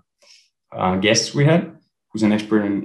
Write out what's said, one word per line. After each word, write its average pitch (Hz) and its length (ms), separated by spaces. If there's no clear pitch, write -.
uh, 95 240
guests 101 360
we 143 120
had, 165 340
who's 110 140
an 104 80
expert 107 320
in, 101 200